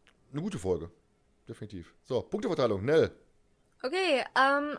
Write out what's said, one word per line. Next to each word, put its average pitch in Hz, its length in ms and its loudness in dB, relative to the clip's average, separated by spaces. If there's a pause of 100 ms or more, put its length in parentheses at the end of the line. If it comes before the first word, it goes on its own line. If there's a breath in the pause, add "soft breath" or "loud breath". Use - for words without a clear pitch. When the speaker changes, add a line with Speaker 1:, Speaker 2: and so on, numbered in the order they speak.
(320)
Speaker 1:
eine 143 100 -6
gute 196 160 -8
Folge. 85 320 -2 (580)
Definitiv. 104 460 -14 (100)
So, 123 180 -2
Punkteverteilung, 143 600 0
Nell. 135 280 4 (680)
Speaker 2:
Okay, 311 420 0 (120)
ähm, 277 420 2